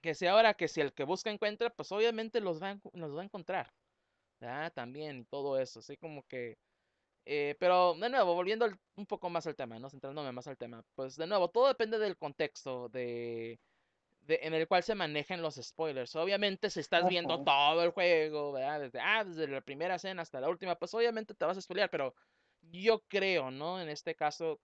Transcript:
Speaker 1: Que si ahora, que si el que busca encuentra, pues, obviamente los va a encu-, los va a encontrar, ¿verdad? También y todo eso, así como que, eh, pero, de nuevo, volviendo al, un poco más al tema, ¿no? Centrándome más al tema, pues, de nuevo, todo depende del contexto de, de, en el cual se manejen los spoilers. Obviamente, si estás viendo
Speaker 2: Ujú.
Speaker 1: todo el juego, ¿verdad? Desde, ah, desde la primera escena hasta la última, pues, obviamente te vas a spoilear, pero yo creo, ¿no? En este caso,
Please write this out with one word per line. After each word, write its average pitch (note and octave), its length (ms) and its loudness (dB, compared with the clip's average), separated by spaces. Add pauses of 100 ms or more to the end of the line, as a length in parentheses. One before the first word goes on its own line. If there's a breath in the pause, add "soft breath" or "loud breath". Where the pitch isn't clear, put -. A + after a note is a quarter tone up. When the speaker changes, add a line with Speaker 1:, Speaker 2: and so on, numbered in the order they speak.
Speaker 1:
Que D#3+ 140 -4
si F3+ 120 0
ahora, G#3 260 8
que E3+ 140 0
si D3+ 140 -2
el C#3 120 0
que C#3+ 100 -4
busca F#3 280 -2
encuentra, G#3+ 400 -2
pues, - 200 -10
obviamente A3+ 500 0
los E3+ 200 -2
va G3 80 -6
a G3+ 60 -8
encu-, - 180 -18
los D#3 220 -8
va E3+ 60 -6
a G3 40 -8
encontrar, F#3 480 -6 (680)
¿verdad? C#3+ 340 -8
También C3+ 480 -10
y A2+ 40 -18
todo C#3 340 -4
eso, B2 200 -6
así C#3+ 180 -16
como D3+ 300 -12
que, A#2+ 300 -10 (680)
eh, C#3+ 340 0
pero, F3+ 360 6
de G#3 140 -2
nuevo, G3+ 260 4
volviendo G#3 300 2
al, G3 140 -2 (160)
un G3+ 120 -10
poco F3+ 220 -4
más E3+ 180 -2
al D3+ 80 -6
tema, A#2 240 -10
¿no? C3 100 -12
Centrándome C#3 440 -8
más B2 140 -10
al C#3 100 -12
tema, A#2+ 260 -14 (120)
pues, C3 220 -6
de D#3+ 100 -4
nuevo, F#3 220 4
todo B3 200 4
depende A3 300 0
del G3+ 180 0
contexto C3+ 720 -4
de, A#2 720 -6 (600)
de, D#3 220 0
en D#3+ 120 -4
el D#3+ 120 0
cual F3+ 160 4
se A3 120 -2
manejen E3 460 -2
los D#3 140 -4
spoilers. C3+ 640 -6
Obviamente, G3 540 0
si - 100 -4
estás F3 260 4
viendo E3+ 320 2
Speaker 2:
Ujú. - 20 -6
Speaker 1:
todo D3 420 6
el E3+ 80 4
juego, D#3 640 2
¿verdad? C#3+ 280 -2
Desde, B2 200 -6
ah, G#3 240 2
desde D#3+ 220 -4
la C3+ 140 -4
primera E3 340 -2
escena F#3 280 -6
hasta C3+ 180 -8
la C#3+ 80 0
última, F3 280 -2
pues, F3 180 -6
obviamente A3+ 400 0
te D#3+ 100 -2
vas F#3 120 0
a F#3 40 -8
spoilear, F#3 300 0
pero C#3 240 -2 (460)
yo F#3 460 2
creo, F#3 440 2
¿no? E3 300 -6
En D#3+ 80 -6
este D3 260 -6
caso, D3+ 480 0